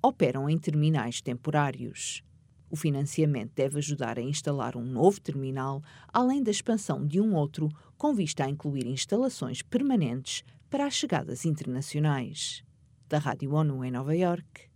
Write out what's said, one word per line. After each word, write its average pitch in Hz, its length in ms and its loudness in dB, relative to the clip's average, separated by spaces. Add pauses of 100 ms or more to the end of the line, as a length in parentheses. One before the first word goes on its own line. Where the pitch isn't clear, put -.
operam 147 480 2
em 160 80 4
terminais 151 600 2
temporários. 131 1040 -2 (460)
O 156 80 -6
financiamento 143 760 0
deve 139 260 0
ajudar 135 380 -2
a 120 40 -4
instalar 135 560 -2
um 120 80 -6
novo 135 340 6
terminal, 135 640 -4 (240)
além 254 340 2
da 214 100 0
expansão 196 540 -2
de 151 140 2
um 214 160 4
outro, 151 320 0 (300)
com 294 180 2
vista 151 300 -2
a 135 40 -4
incluir 139 380 -4
instalações 135 760 -2
permanentes 165 800 0 (280)
para 285 160 0
as 285 80 -2
chegadas - 500 -2
internacionais. 143 1200 -2 (460)
Da 151 80 2
Rádio 143 360 -2
onu 147 300 2
em 127 80 -4
Nova 135 240 -2
Iorque 175 600 -2